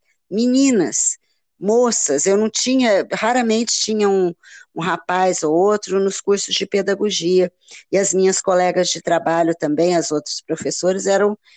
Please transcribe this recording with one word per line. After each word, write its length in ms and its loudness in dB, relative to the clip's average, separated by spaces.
meninas, 880 0
moças, 720 0
eu 100 2
não 140 0
tinha, 640 0
raramente 640 0
tinha 300 0
um, 260 2
um 60 -8
rapaz 640 -2
ou 100 2
outro 460 0
nos 200 -2
cursos 320 -2
de 140 -2
pedagogia, 840 0
e 40 2
as 160 0
minhas 300 2
colegas 460 0
de 120 -6
trabalho 540 0
também, 400 0
as 160 -2
outras 300 -6
professoras, 640 -4
eram 320 0